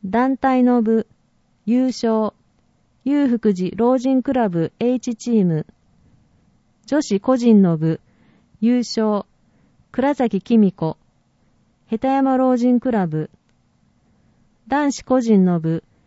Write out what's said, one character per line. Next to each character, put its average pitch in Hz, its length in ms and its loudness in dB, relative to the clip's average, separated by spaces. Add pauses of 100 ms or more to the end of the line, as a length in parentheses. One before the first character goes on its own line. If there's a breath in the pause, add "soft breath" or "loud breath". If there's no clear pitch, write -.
団 247 320 -2
体 254 260 0
の 247 180 4
部、 226 280 -2 (580)
優 247 200 0
勝。 220 460 -2 (720)
裕 285 220 0
福 226 260 0
寺 180 240 -6
老 240 220 2
人 262 240 0
ク 277 100 -4
ラ 240 160 0
ブ 165 300 -4
H 240 380 -4
チ - 160 -6
ー 214 120 2
ム。 156 220 -2 (1200)
女 294 160 -2
子 202 180 -4
個 262 160 0
人 233 260 6
の 170 140 2
部、 160 240 -2 (600 soft breath)
優 240 180 0
勝。 220 480 -2 (640)
倉 277 240 -2
崎 220 260 -2
紀 - 160 0
美 202 160 4
子。 160 240 -8 (920)
下 226 80 -4
手 262 100 -4
山 269 280 2
老 254 200 2
人 247 220 2
ク 247 140 -2
ラ 190 160 -2
ブ。 156 220 -6 (1400)
男 277 240 -2
子 - 100 -14
個 254 180 0
人 220 240 4
の 175 140 0
部、 160 240 -4 (240)